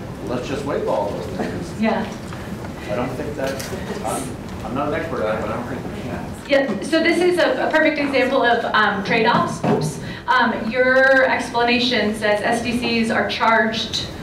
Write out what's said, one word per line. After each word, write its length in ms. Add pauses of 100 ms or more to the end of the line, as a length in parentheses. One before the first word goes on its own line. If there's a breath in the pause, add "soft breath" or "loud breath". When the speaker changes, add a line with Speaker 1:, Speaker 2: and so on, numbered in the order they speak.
(280)
Speaker 1:
"Let's 200
just 180
waive 220
all 240
those 140 (120)
things," 440
Speaker 2:
Yeah. 240 (840)
Speaker 1:
I 40
don't 160
think 240
that, 180 (500)
I'm, 600
I'm 100
not 140
an 60
expert 280
on 140
it, 40
but 100
I 20
don't 140
think 280
we 60
can. 240 (240)
Speaker 2:
Yeah, 320
so 200
this 180
is 180
a, 300
a 40
perfect 280
example 440
of, 300
um, 320
trade-offs. 600
Oops. 340 (280 loud breath)
Um, 420
your 560
explanation 880
says 260
S 200
D 160
Cs 320
are 200
charged 800 (160)